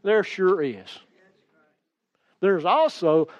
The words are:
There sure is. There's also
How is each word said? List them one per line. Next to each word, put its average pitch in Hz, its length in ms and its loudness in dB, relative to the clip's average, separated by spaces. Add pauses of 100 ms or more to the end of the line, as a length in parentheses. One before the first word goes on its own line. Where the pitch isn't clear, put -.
There 208 220 2
sure 185 380 0
is. 107 360 -8 (1400)
There's 190 240 0
also 175 640 0 (120)